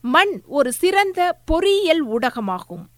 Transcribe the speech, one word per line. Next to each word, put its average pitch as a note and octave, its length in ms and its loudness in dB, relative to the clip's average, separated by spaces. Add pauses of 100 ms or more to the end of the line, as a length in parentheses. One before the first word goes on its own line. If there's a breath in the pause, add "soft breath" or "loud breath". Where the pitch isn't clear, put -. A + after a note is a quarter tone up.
மண் E4+ 280 2 (140)
ஒரு C4 260 0
சிறந்த F#4+ 480 0 (240)
பொறியியல் F4 640 2
ஊடகமாகும். G#3+ 800 -4 (120)